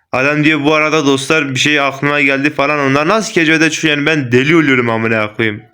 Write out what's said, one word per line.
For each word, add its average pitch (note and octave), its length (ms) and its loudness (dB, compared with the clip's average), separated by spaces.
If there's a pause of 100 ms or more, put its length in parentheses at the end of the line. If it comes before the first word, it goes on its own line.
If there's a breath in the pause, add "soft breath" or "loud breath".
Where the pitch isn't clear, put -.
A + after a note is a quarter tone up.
(120 soft breath)
Adam D3 320 0
diyor, D3 200 2
"Bu D3+ 100 2
arada D3+ 320 0
dostlar C#3 480 0
bir B2+ 60 -4
şey D3 200 0
aklıma C#3+ 400 -2
geldi" C#3 300 0
falan. D3 280 -2
Onlar C#3+ 300 0
nasıl G#3 240 -2
keşfede D#3+ 380 2
çıkıyor D3+ 260 -2
yani, C#3+ 100 -2
ben D3 260 -2
deli C3+ 240 2
oluyorum C3 340 2
amına A2+ 420 -2
koyayım. G#2+ 300 -4 (120)